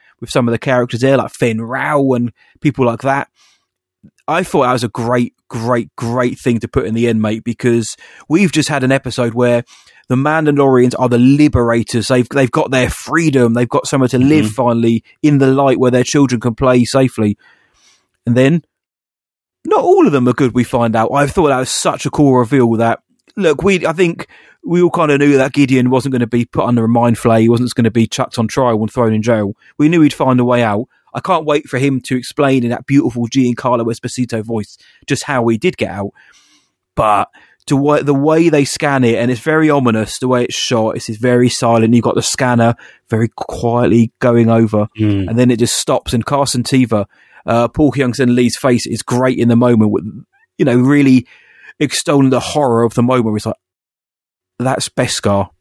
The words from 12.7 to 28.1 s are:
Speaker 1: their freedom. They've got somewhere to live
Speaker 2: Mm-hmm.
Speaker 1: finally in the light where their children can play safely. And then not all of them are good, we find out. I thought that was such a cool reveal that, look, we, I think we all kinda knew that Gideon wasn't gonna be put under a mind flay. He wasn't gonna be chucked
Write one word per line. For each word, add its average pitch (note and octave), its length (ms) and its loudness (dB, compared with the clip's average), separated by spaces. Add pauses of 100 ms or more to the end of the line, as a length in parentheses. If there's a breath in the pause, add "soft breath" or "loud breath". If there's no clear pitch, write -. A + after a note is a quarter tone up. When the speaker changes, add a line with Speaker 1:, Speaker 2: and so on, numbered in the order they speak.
Speaker 1:
their B2+ 200 0
freedom. C3+ 640 0
They've A#2+ 140 0
got - 180 -4
somewhere C3 220 0
to C3 100 -2
live C#3+ 280 2
Speaker 2:
Mm-hmm. A2 80 -6
Speaker 1:
finally A#2 500 0 (180 soft breath)
in D3 160 4
the C3+ 140 2
light C3+ 260 2
where B2 120 2
their B2 140 2
children B2+ 360 0
can A#2 140 -2
play B2+ 300 2
safely. A2+ 520 0 (880 soft breath)
And A#2+ 120 0
then C#3 260 2 (1040)
not G4+ 180 0
all F4+ 240 4
of E3+ 60 2
them B2+ 160 2
are B2 40 4
good, A#2+ 220 0
we B2 100 0
find A#2 320 -2
out. A2+ 160 0
I C#3+ 140 0
thought D3+ 220 0
that C3 100 0
was C3 120 -4
such - 360 -4
a C#3 40 -6
cool C#3+ 260 2
reveal A#2+ 400 2
that, A#2 240 -2 (360)
look, D#3 260 0
we, F#3 240 0
I D#3+ 60 -2
think E3+ 360 -2 (360 soft breath)
we F3 180 0
all E3+ 80 4
kinda D3 280 0
knew C#3+ 180 4
that C3+ 160 0
Gideon B2+ 380 0
wasn't C3 220 0
gonna A#2+ 140 0
be A#2+ 180 -2
put - 200 -4
under A#2 200 0
a A2 40 0
mind A#2+ 300 2
flay. A2+ 240 4
He A2+ 60 4
wasn't A#2+ 260 0
gonna A#2 160 0
be A2+ 160 0
chucked - 320 -6